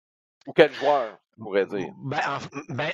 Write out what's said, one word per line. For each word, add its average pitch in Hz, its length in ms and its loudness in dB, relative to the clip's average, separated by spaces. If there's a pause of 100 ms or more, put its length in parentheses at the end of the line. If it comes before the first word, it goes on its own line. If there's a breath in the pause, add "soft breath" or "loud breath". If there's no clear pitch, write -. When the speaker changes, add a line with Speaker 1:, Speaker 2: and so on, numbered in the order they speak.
(480)
Speaker 1:
Ou 135 60 -14
quel 151 200 6
joueur, 135 440 0 (160)
tu 113 80 -20
pourrais 98 240 0
dire ? 95 240 -4 (140)
Speaker 2:
Ben, 143 240 -4
en 139 120 -4
f-, 147 100 -12 (200)
ben, 147 240 -4